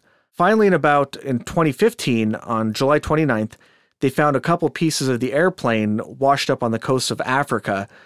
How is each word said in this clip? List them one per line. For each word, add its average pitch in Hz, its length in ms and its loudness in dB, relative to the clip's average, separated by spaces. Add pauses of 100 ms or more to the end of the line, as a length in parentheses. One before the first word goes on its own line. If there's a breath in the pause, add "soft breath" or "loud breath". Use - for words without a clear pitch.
(320)
Finally, 208 360 2
in 185 60 4
about, 147 440 2
in 131 220 -4
twenty 160 320 0
fifteen, 117 640 0
on 110 360 -4
July 139 280 2
twenty-ninth, 139 580 -2 (420 soft breath)
they 135 100 0
found 147 260 2
a 127 40 2
couple 170 300 0
pieces 151 380 -2
of 123 120 0
the 123 140 -4
airplane 113 720 0
washed 135 460 0
up 127 100 -2
on 117 100 -2
the 113 60 -2
coast 131 320 -2
of 107 120 -4
Africa. 110 680 -2 (180 soft breath)